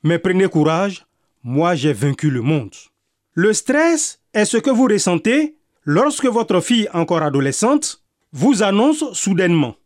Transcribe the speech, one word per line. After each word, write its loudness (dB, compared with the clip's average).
mais 2
prenez 0
courage, 0
moi 0
j'ai 0
vaincu -2
le -4
monde. » -2
Le 2
stress -2
est 0
ce -2
que 0
vous 4
ressentez 0
lorsque 0
votre 0
fille 0
encore -2
adolescente -2
vous 2
annonce 0
soudainement 0